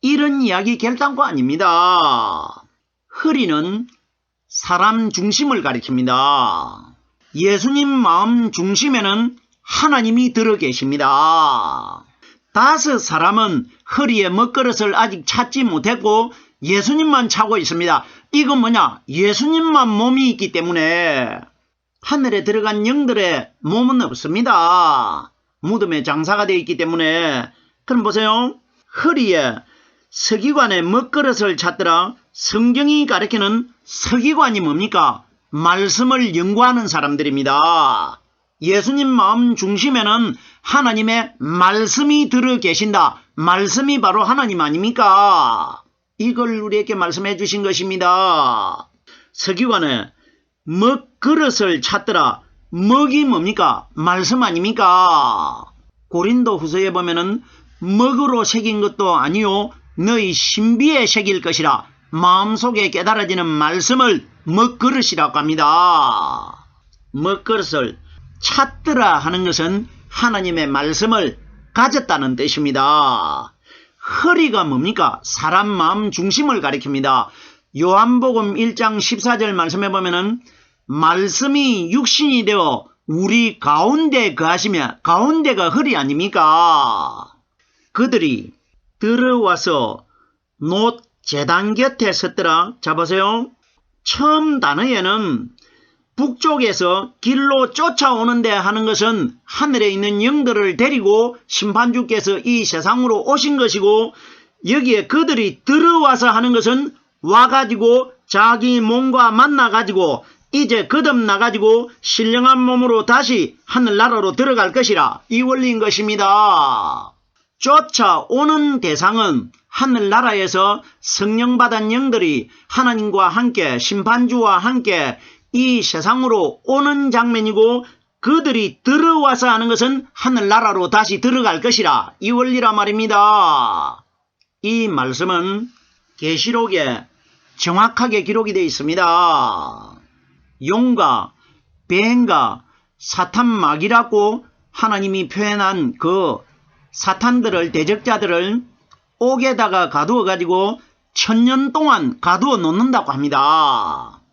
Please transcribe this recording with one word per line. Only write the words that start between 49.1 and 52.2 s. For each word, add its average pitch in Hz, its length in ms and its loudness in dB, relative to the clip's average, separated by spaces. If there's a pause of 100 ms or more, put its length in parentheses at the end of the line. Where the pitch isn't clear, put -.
"서기관의 180 800 -2 (520)
먹그릇을 226 1160 0
찾더라." 180 580 -2 (300)